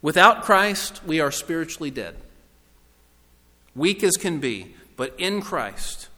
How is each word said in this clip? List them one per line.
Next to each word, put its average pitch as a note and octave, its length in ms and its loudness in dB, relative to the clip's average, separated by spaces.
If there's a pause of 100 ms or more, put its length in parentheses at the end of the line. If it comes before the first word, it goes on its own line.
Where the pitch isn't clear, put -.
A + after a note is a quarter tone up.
Without F#3 440 6
Christ, G3+ 600 2
we D#3+ 140 0
are D3+ 140 0
spiritually D#3+ 580 -6
dead, G#2 240 -10 (1600)
weak F#3+ 300 2
as F3+ 80 4
can E3+ 260 -2
be, G#2+ 380 -6 (200)
but C3 220 -6
in G3 220 -2
Christ C3+ 680 -6 (120)